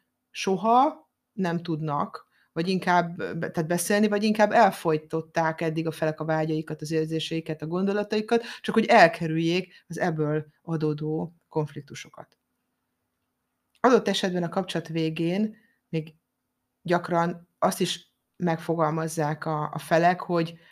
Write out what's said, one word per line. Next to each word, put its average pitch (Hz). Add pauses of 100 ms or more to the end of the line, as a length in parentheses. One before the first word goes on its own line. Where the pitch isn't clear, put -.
(300)
soha 226 (320)
nem 170
tudnak, 156 (280)
vagy 170
inkább, 175
ö, 90
be-, 165
tehát 156
beszélni, 208
vagy 208
inkább 214
elfojtották 160
eddig 160
a 156
felek 156
a 156
vágyaikat, 156
az 151
érzéseiket, 160
a 156
gondolataikat, 208 (180)
csak 220
hogy 220
elkerüljék 170
az 170
ebből 156 (160)
adódó 156 (140)
konfliktusokat. - (1400)
Adott 233
esetben 180
a 165
kapcsolat 175
végén 165 (340)
még 160 (680)
gyakran 170 (120)
azt 180
is - (240)
megfogalmazzák 160
a, 151
a 156
felek, 175
hogy 170 (140)